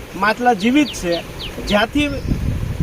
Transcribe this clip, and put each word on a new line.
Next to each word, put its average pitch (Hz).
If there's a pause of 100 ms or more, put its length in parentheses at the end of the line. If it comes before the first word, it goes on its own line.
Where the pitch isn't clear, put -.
(160)
માછલા 220
જીવિત 247
છે. 170 (440)
જ્યાંથી 226 (760)